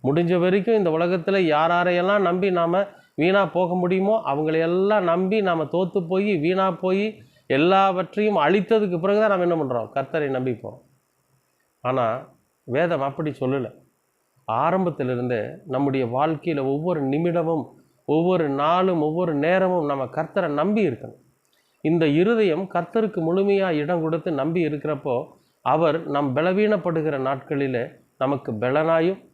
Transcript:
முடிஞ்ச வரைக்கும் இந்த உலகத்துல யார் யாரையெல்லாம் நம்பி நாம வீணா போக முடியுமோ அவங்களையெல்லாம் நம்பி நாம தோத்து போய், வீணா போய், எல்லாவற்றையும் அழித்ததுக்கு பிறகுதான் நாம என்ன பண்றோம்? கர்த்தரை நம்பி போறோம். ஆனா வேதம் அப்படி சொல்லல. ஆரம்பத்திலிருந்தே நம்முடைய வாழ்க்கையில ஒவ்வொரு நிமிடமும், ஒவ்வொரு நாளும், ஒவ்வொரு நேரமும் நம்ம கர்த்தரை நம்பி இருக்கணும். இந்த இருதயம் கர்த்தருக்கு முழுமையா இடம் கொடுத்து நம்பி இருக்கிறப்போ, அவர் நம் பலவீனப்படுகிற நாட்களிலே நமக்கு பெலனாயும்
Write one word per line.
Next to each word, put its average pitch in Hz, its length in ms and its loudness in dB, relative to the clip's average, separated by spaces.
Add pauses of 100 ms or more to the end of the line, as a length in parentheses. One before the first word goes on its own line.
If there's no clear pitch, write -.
முடிஞ்ச 170 360 2
வரைக்கும் 196 360 2
இந்த 190 140 2
உலகத்துல 175 500 0
யார் 160 320 2
யாரையெல்லாம் 180 500 2
நம்பி 180 300 0
நாம 175 340 0 (300)
வீணா 185 300 2
போக 175 300 -2
முடியுமோ 190 500 0
அவங்களையெல்லாம் 165 760 0
நம்பி 185 400 0
நாம 165 220 0
தோத்து 170 440 -2
போய், 190 300 0
வீணா 185 340 0
போய், 196 500 -2 (260)
எல்லாவற்றையும் 190 920 2
அழித்ததுக்கு 180 600 2
பிறகுதான் 202 300 2
நாம 180 160 2
என்ன 175 100 2
பண்றோம்? 127 380 -2
கர்த்தரை 139 360 -2
நம்பி 127 220 -2
போறோம். 110 300 -10 (1000)
ஆனா 127 560 -2 (260)
வேதம் 151 380 0
அப்படி 139 280 -4
சொல்லல. 131 440 -4 (720)
ஆரம்பத்திலிருந்தே 127 1040 -2 (160)
நம்முடைய 135 400 -2
வாழ்க்கையில 147 540 -2
ஒவ்வொரு 147 420 -2
நிமிடமும், 160 840 -2 (220)
ஒவ்வொரு 165 440 2
நாளும், 165 520 2
ஒவ்வொரு 160 320 -2
நேரமும் 180 520 0
நம்ம 139 180 -2
கர்த்தரை 160 440 -4
நம்பி 180 400 0
இருக்கணும். 113 340 -8 (600)
இந்த 160 260 2
இருதயம் 185 680 2
கர்த்தருக்கு 185 480 -2 (100)
முழுமையா 196 380 2
இடம் 160 320 0
கொடுத்து 160 300 -2
நம்பி 160 340 0
இருக்கிறப்போ, 143 640 -4 (340)
அவர் 156 440 0
நம் 139 300 -2
பலவீனப்படுகிற 170 840 0
நாட்களிலே 135 760 -4 (220)
நமக்கு 135 340 -2
பெலனாயும் 160 840 0